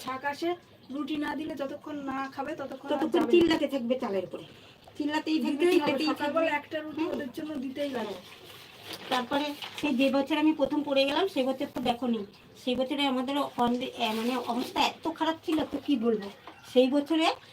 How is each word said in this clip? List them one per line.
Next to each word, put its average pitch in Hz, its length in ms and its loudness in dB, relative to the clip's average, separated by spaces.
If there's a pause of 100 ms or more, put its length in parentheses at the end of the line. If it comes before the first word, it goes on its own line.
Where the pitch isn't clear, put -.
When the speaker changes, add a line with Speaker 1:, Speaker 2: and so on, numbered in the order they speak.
Speaker 1:
ঝাঁক 262 200 -6
আসে, 330 300 -2 (360)
রুটি 294 260 -4
না 294 200 -4
দিলে 311 180 -6
যতক্ষণ 294 420 -8
না 269 380 -6
খাবে 277 200 -6
ততক্ষণ 277 340 -10
আর 302 40 0
Speaker 2:
ততক্ষণ 294 160 0
Speaker 1:
যাবে 339 160 2
না। - 60 0
Speaker 2:
চিল্লাতে 330 380 6
থাকবে 254 320 0
চালের 196 240 -2
উপরে, - 200 -12 (540)
চিল্লাতেই 302 440 0
থাকবে, 226 80 0
Speaker 1:
দিতেই 330 280 4
হবে, 294 140 4
Speaker 2:
চিল্লাতেই 302 140 0
Speaker 1:
সকালবেলা 294 340 0
Speaker 2:
থাকবে। 330 160 2
Speaker 1:
একটা 311 240 -6
রুটি 302 220 -6
Speaker 2:
হুম। 349 100 -2
Speaker 1:
ওদের 262 200 -4
জন্য 311 220 -8
দিতেই 277 360 -4
লাগে। 214 240 -4 (960)
Speaker 2:
তারপরে 262 380 0 (340)
সেই 285 160 2
যে 269 140 4
বছর 277 280 2
আমি 311 140 4
প্রথম 285 300 2
পড়ে 277 220 4
গেলাম, 311 240 2
সেই 277 160 0
বছর 269 300 -2
তো 285 60 -6
দেখোনি, 240 440 0 (400)
সেই 254 100 0
বছরে 269 320 0
আমাদের 262 320 0
অন-, 247 580 0
এ, 226 160 -2
মানে 233 240 0
অবস্থা 247 440 -2
এত - 280 0 (100)
খারাপ 320 180 0 (100)
ছিল, 311 180 0
তো - 220 -6
কি 285 100 2
বলবো। 214 320 0 (440)
সেই 254 160 8
বছরে 294 380 2 (260)